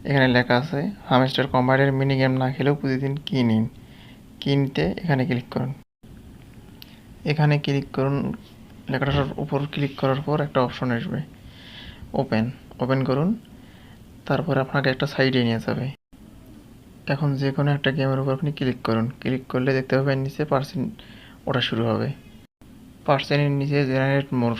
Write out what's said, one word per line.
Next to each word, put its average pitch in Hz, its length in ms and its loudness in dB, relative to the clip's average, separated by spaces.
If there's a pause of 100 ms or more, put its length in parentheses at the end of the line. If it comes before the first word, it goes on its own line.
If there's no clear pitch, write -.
এখানে 135 240 4
লেখা 123 280 4
আছে, 143 340 0 (160)
"হামস্টার 131 400 4
কম্বাইনের 131 460 4
মিনি 135 240 2
গেম 131 160 2
না 131 200 0
খেলেও 135 220 2
প্রতিদিন 139 420 -2
কি 143 260 -2
নিন?" 113 260 4 (720)
কিনতে 139 420 0
এখানে 160 440 0
ক্লিক 120 240 -2
করুন। 127 220 -4 (1500)
এখানে 147 340 4
ক্লিক 143 340 0
করুন, 139 400 0 (560)
লেখাটার 139 360 2 (120)
উপর 143 240 -2 (100)
ক্লিক 143 300 -4
করার 135 200 2
পর 147 200 0
একটা 143 200 0
অপশন 123 300 0
আসবে, 117 300 -2 (920)
ওপেন, 117 380 0 (300)
ওপেন 131 240 0
করুন। 143 300 2 (920)
তারপর 143 320 0
আপনাকে 135 320 0
একটা 131 160 -2
সাইটে 131 380 2
নিয়ে 117 140 0
যাবে। 131 320 -4 (1160)
এখন 139 300 0
যে 139 160 0
কোনো 143 180 2
একটা 143 200 -2
গেমের 135 300 -2
উপর 135 120 -2
আপনি 143 200 -2
ক্লিক 127 320 -2
করুন। 113 260 0 (100)
ক্লিক 127 280 -4
করলে 127 240 0
দেখতে 131 240 0
পাবেন 135 220 2
নিচে 139 260 -4
পার্সেন্ট 135 480 -2 (540)
ওঠা 127 140 0
শুরু 117 240 -2
হবে। 113 280 0 (920)
পার্সেন্টের 143 460 2
নিচে 143 360 2
জেনারেট 135 460 2
মোর 120 280 2